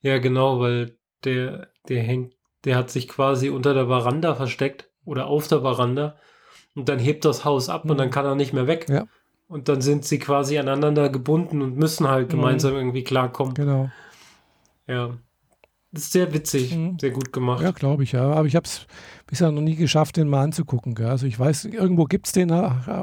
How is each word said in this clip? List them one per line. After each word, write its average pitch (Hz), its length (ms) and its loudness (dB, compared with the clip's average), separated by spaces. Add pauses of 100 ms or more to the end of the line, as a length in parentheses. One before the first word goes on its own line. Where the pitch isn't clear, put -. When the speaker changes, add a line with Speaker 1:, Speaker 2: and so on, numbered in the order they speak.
Speaker 1:
Ja, 135 180 2
genau, 131 400 2
weil 120 360 0 (280)
der, 127 460 -4 (200)
der 120 140 -2
hängt, 127 300 -4 (320)
der 131 100 2
hat 127 160 0
sich 123 160 -4
quasi 135 420 0
unter 139 240 2
der 131 140 2
Veranda 127 480 2
versteckt 135 560 -4 (140)
oder 135 200 -4
auf 147 220 0
der 139 140 2
Veranda 131 560 0 (580)
und 131 120 -4
dann 139 120 0
hebt 147 260 0
das 127 180 2
Haus 139 240 2
ab - 180 -6
und 156 80 2
Speaker 2:
Mhm. 139 40 2
Speaker 1:
dann 131 140 2
kann 139 140 0
er 139 100 0
nicht 139 180 0
mehr 127 140 0
weg. 165 220 -2
Speaker 2:
Ja. 151 160 2 (420)
Speaker 1:
Und 151 220 -6
dann 135 120 2
sind 143 240 2
sie 147 140 -2
quasi 143 400 0
aneinander 143 500 2
gebunden 151 540 0
und 131 140 -4
müssen 156 300 2
halt 131 200 2
Speaker 2:
Mhm. - 100 -4
Speaker 1:
gemeinsam 131 380 2
irgendwie 127 280 -2
klarkommen. 127 520 0
Speaker 2:
Genau. 135 340 0 (960)
Speaker 1:
Ja. 120 320 -6 (760)
Das 156 140 -10
ist - 80 -8
sehr 180 200 2
witzig, 147 420 -2
Speaker 2:
Mhm. 170 240 -4
Speaker 1:
sehr 135 120 -2
gut 127 200 -6
gemacht. 127 300 -2
Speaker 2:
Ja, 175 80 2
glaub 143 320 0
ich, 131 120 -2
ja. 127 180 2
Aber 156 160 2
ich 131 80 2
hab's - 320 -2 (400)
bisher 156 240 2
noch 147 100 -2
nie 156 140 2
geschafft, 156 420 2
den 156 100 4
mal 139 140 2
anzugucken, 135 540 -2
gell. 113 100 -2
Also 131 220 0
ich 113 120 -4
weiß, 143 260 2
irgendwo 180 400 2
gibt's 196 260 -2
den, 180 180 2
äh, 165 220 2 (320)